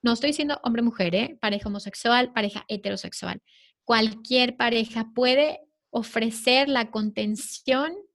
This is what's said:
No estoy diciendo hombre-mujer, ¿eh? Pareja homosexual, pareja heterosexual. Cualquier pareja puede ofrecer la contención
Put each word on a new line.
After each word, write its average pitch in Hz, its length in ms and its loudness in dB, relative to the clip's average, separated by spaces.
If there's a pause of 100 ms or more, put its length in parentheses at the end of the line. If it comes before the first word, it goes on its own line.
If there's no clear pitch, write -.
No 233 120 4
estoy 277 180 2
diciendo 294 320 -2
hombre-mujer, 233 520 2
¿eh? 233 260 0
Pareja 208 280 -2
homosexual, 233 640 0
pareja 208 340 -2
heterosexual. 196 760 -6 (440)
Cualquier 233 720 2
pareja 226 580 0
puede 262 460 2 (300)
ofrecer 240 800 0
la 233 220 0
contención 214 1000 -2 (220)